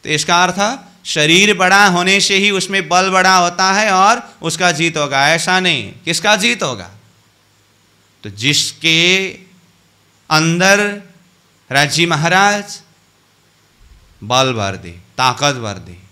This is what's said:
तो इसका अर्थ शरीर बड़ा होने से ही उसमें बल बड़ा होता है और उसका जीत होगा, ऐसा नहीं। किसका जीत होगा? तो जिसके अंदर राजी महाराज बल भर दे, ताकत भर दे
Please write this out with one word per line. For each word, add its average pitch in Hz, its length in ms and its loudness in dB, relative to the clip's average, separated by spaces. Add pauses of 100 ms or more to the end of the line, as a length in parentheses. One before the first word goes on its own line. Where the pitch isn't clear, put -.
तो - 60 -8
इसका 170 340 0
अर्थ 196 360 -2 (260)
शरीर 175 480 2
बड़ा 190 320 4
होने 185 340 2
से 196 160 0
ही 196 140 0
उसमें 185 380 -4
बल 185 220 2
बड़ा 185 260 4
होता 180 360 0
है 208 200 0
और 208 500 0
उसका 165 300 0
जीत 165 240 -2
होगा, 139 320 0
ऐसा 165 320 0
नहीं। 147 320 -2 (120)
किसका 185 320 0
जीत 233 260 -2
होगा? 104 280 -8 (1300)
तो 107 60 -14
जिसके 160 1000 0 (1000)
अंदर 190 720 0 (720)
राजी 147 340 0
महाराज 185 720 0 (1400)
बल 127 280 0
भर 98 240 -4
दे, 87 140 -16
ताकत 127 640 -2
भर 110 200 -8
दे 90 380 -20